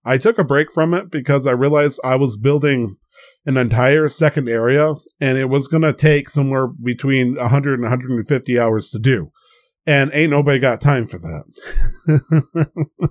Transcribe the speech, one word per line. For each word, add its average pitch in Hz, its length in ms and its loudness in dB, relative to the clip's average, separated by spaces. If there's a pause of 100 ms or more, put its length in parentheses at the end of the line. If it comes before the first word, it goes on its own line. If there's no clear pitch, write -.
I 131 140 0
took 220 200 0
a 185 60 2
break 143 280 0
from 165 220 0
it 190 160 -6
because 139 380 -2
I - 20 2
realized 143 540 0
I 131 100 0
was 131 220 0
building 135 600 0 (480)
an 135 120 0
entire 127 520 2
second 143 400 -2
area, 131 460 0 (260)
and 131 160 0
it 135 120 -2
was 135 180 0
gonna 160 260 0
take 147 380 2
somewhere 135 380 0
between 123 680 -2
a 120 100 -2
hundred 135 320 0
and 120 40 -4
a 113 40 -4
hundred 127 240 -2
and 113 160 -4
fifty 127 280 -2
hours 110 340 0
to 110 100 -8
do. 110 320 0 (520)
And 139 300 2
ain't 151 160 2
nobody 143 300 2
got 123 200 0
time 135 280 0
for 92 100 -14
that. 82 240 -10 (1700)